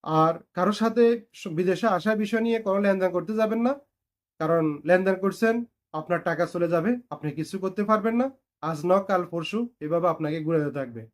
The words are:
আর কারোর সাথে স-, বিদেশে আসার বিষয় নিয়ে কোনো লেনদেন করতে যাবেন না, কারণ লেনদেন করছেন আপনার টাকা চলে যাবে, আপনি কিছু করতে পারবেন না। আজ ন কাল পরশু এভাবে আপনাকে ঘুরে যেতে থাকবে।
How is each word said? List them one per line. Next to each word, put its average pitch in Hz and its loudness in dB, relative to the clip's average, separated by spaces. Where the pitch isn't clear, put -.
আর 160 4
কারোর 185 2
সাথে 226 2
স-, - -14
বিদেশে 180 0
আসার 208 2
বিষয় 214 0
নিয়ে 226 0
কোনো 202 0
লেনদেন 196 2
করতে 175 -2
যাবেন 220 0
না, 247 2
কারণ 160 0
লেনদেন 185 4
করছেন 220 0
আপনার 160 -4
টাকা 165 0
চলে 170 -2
যাবে, 170 0
আপনি 151 -6
কিছু 156 -8
করতে 190 -4
পারবেন 214 0
না। 254 0
আজ 156 -6
ন 185 4
কাল 190 0
পরশু 175 -6
এভাবে 165 0
আপনাকে 160 -2
ঘুরে 160 0
যেতে 147 -2
থাকবে। 123 -8